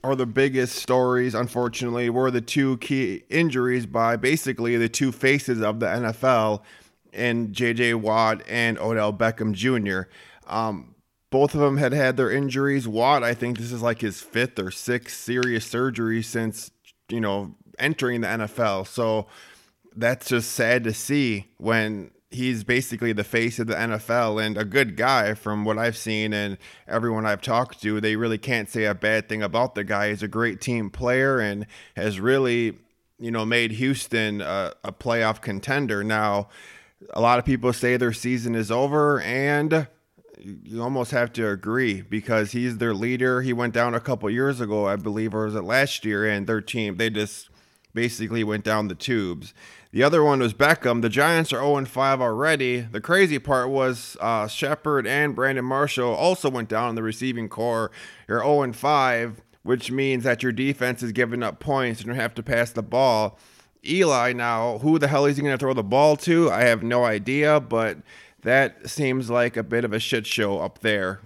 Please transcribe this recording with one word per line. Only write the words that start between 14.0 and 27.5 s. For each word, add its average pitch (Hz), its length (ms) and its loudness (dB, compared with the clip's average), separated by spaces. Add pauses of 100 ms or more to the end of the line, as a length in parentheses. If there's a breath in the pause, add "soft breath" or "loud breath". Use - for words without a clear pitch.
his 107 200 -4
fifth 120 400 -2
or 92 100 -4
sixth - 500 -6
serious 120 460 0
surgery 117 560 -2
since, 113 480 -6 (380)
you 117 120 -4
know, 101 360 -2 (200)
entering 123 440 -2
the 107 80 -2
N 110 140 -2
F 107 180 -6
L. 98 240 0
So 110 420 -2 (680 loud breath)
that's 120 320 -2
just 120 240 0
sad 120 320 2
to 110 100 -2
see 123 640 -2
when 107 560 -2 (160)
he's 123 360 -4
basically 120 480 0
the 101 120 -2
face 117 360 0
of 113 80 -2
the 95 100 -2
N 113 140 -2
F 107 180 -6
L 113 280 2
and 107 200 -2
a 107 60 -2
good 110 320 0
guy 113 360 2
from 107 320 -4
what 107 140 0
I've 117 180 -2
seen 107 380 -2
and 104 240 -4 (280 loud breath)
everyone 110 380 -2
I've 104 160 0
talked 123 420 -2